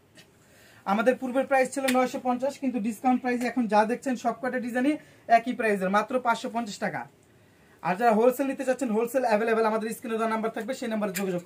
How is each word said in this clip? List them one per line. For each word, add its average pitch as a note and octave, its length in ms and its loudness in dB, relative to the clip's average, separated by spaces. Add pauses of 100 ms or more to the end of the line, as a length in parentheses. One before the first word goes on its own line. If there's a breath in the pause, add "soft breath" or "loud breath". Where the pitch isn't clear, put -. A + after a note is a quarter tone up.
(920 soft breath)
আমাদের A3+ 300 4
পূর্বের B3+ 280 0
price C4 260 4
ছিল C4+ 100 -2 (100)
নয়শো B3+ 320 0
পঞ্চাশ, B3+ 260 -2 (100)
কিন্তু B3 140 -2 (100)
discount B3 360 0
প্রাইসে B3 280 -2
এখন B3 120 0 (100)
যা G#3 80 6 (100)
দেখছেন B3 220 -2 (100)
সবকটা B3 420 -4
ডিজাইনই B3+ 280 0 (440 loud breath)
একই A#3+ 220 0
প্রাইসের, G3+ 380 0
মাত্র G#3+ 160 0 (120)
পাঁচশো A#3 300 0
পঞ্চাশ A3+ 300 -6
টাকা। D3 160 -4 (840 soft breath)
আর F3+ 120 2
যারা A#3 200 6
wholesale B3+ 320 4
নিতে C4+ 160 -6
চাচ্ছেন, B3+ 280 0
wholesale A#3+ 340 0
available, A3 420 2
আমাদের A3 160 -2 (100)
স্ক্রিনে A3+ 220 -6
দেওয়া A3+ 140 -2
number A3 220 -2
থাকবে, A#3 240 -6
সেই A3+ 140 -6
নাম্বারে G3+ 260 -2
যোগাযোগ F3+ 260 -2